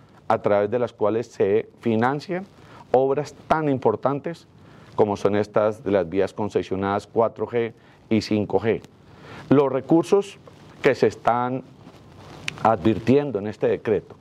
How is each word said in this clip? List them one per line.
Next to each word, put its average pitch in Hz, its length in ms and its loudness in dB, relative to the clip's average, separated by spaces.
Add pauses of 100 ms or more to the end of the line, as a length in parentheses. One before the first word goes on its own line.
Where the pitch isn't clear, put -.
(300)
a 110 120 0
través 104 300 2
de 123 80 -2
las 117 140 -4
cuales 110 340 -2
se 104 400 0 (140)
financian 139 640 -2 (480)
obras 135 420 0 (120)
tan 156 220 0
importantes 135 800 -2 (480)
como 104 220 2
son 104 180 0
estas 107 480 0
de 98 80 -4
las 92 180 2
vías 92 240 -2
concesionadas 98 720 -4
cuatro 107 420 -2
G 117 260 -4 (360)
y 110 120 2
cinco 104 380 -2
G. 104 220 -2 (680)
Los 135 220 4
recursos 170 680 0 (440)
que 135 140 4
se 123 120 4
están 123 560 -2 (1000)
advirtiendo 117 760 2
en 101 80 -6
este 107 200 -4
decreto, 101 540 -2